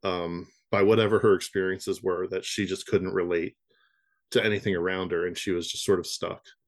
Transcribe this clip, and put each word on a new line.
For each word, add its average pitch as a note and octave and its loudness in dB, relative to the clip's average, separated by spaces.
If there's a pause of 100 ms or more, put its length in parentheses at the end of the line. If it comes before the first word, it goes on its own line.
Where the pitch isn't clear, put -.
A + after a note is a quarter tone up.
um, F2 -4 (220)
by G2+ 4
whatever G#2+ 6
her G#2+ 6
experiences F#2 -4
were F#2 -2
that F#2+ -6
she - -2
just F#2+ -6
couldn't F#2 0
relate F2 -2 (760)
to A2+ 2
anything G#2 0
around F2+ -2
her, F2 0
and F2 -6
she - -4
was E2+ -2
just - -6
sort G2 4
of F2 -4
stuck. - -8 (240)